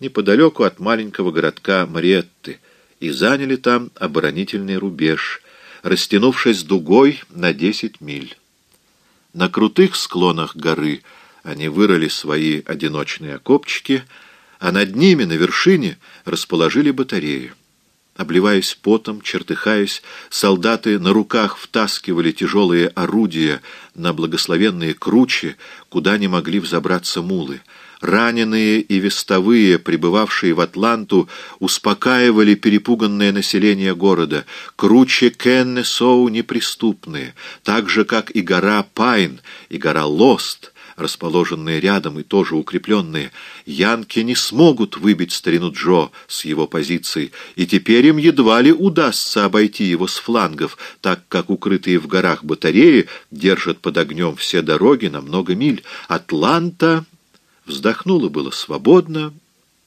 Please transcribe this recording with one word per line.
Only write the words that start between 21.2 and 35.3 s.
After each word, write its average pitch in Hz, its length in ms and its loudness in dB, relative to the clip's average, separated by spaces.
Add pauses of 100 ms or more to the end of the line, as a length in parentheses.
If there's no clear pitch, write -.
втаскивали 87 760 -2
тяжёлые 87 560 0
орудия 90 760 -2 (320)
на 85 180 -4
благословенные 82 840 -2
кручи, 107 600 0 (320)
куда 92 300 0
не 101 80 -2
могли 87 320 -2
взобраться 87 640 -4
мулы. 82 380 -6 (400)
Раненые 110 800 0
и 101 180 -2
вестовые, 95 800 2
прибывавшие 85 760 0
в 80 80 0
Атланту, 101 680 0 (320)
успокаивали 107 920 2
перепуганное 104 800 0
население 98 640 0
города. 85 520 0 (280)
Кручи 120 560 4